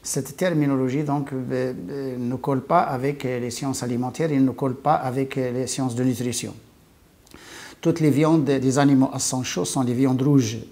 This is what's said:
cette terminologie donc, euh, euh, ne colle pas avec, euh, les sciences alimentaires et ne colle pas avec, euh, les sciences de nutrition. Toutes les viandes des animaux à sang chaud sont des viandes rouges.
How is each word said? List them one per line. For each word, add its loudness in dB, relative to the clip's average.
cette -6
terminologie 0
donc, -2
euh, -4
euh, -6
ne -4
colle -2
pas 2
avec, -2
euh, -4
les -4
sciences -6
alimentaires -4
et 2
ne 6
colle -2
pas 2
avec, -2
euh, -2
les -4
sciences -4
de -2
nutrition. -2
Toutes 0
les 4
viandes 4
des 2
animaux 6
à -6
sang -2
chaud -2
sont -2
des 0
viandes 2
rouges. 4